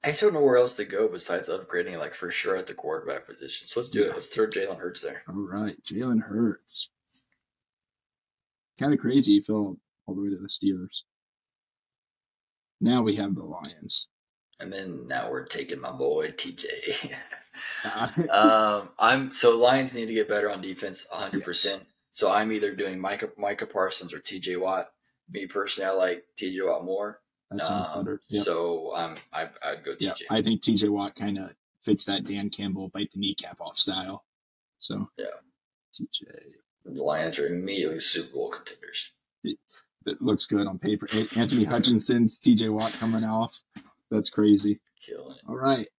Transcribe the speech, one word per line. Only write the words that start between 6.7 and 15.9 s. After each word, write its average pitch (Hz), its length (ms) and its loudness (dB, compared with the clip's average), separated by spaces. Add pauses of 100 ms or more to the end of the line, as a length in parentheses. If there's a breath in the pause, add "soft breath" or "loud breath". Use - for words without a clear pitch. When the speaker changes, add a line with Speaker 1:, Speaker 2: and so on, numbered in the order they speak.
Speaker 2:
Kinda 143 200 2
crazy 120 360 4
he 104 60 6
fell 104 380 -2 (280)
all - 80 -8
the 101 80 -6
way 101 60 -4
to 98 80 -4
the 95 120 -10
Steelers. 95 540 -2 (1800)
Now 120 220 4
we 107 140 2
have 101 180 -2
the 78 80 -8
Lions. - 680 -4 (520)
Speaker 1:
And 92 120 -10
then 90 360 -10
now - 220 -4
we're 65 160 -6
taking - 340 -6
my 64 120 -8